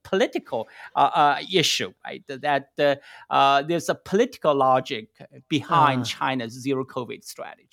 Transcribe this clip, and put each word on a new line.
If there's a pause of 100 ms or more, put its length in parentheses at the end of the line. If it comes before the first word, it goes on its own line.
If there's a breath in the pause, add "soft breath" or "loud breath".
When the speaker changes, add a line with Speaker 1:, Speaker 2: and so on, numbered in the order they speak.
Speaker 1:
political, (280 loud breath)
uh,
uh, (140)
issue, (100)
right?
That, (100)
uh, (340 loud breath)
uh,
there's
a
political
logic (400)
behind
Speaker 2:
Ah.
Speaker 1:
China's
zero
covid
strategy.